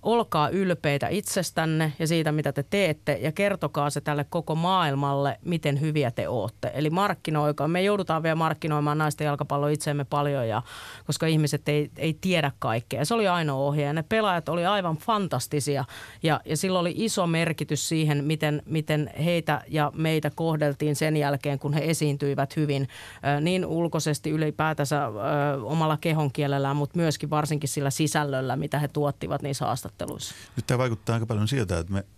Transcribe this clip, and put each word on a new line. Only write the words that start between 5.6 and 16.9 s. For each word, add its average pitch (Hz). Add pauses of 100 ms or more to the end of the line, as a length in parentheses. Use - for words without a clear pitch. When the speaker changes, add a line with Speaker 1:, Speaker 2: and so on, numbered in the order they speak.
Speaker 1:
hyviä 151
te 95
ootte. 110
Eli 151
markkinoikaa. 156
Me 175
joudutaan 190
vielä 160
markkinoimaan 151
naisten 151
jalkapalloa 143
itseemme 147
paljon, 143
ja, 110 (460)
koska 160
ihmiset 151
ei, 147
ei 156
tiedä 165
kaikkea. 120
Se 226
oli 220
ainoa 165 (120)
ohje, 147
ja 143
ne 160
pelaajat 202
oli 170
aivan 180
fantastisia, 147 (380)
ja, 156
ja 156
sillä 185
oli 175